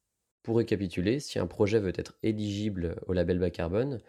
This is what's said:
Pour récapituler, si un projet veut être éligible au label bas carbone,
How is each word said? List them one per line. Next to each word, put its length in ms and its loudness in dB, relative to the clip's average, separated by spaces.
Pour 160 2
récapituler, 600 2
si 200 -6
un 80 0
projet 340 2
veut 180 -2
être 240 -8
éligible 760 -2
au 60 0
label 240 2
bas 120 2
carbone, 580 -2